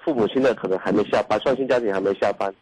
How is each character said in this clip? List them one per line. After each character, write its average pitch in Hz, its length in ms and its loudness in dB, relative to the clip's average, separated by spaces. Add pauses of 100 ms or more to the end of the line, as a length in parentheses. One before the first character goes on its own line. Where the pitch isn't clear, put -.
父 165 120 -2
母 107 120 2
亲 131 140 0
呢， 123 140 2
可 - 120 -6
能 92 120 -2
还 95 120 -4
没 104 120 2
下 107 180 0
班， 107 200 -2
双 131 140 0
薪 131 120 -4
家 123 120 2
庭 107 140 0
还 95 80 -2
没 98 140 0
下 104 180 0
班。 98 180 -4 (100)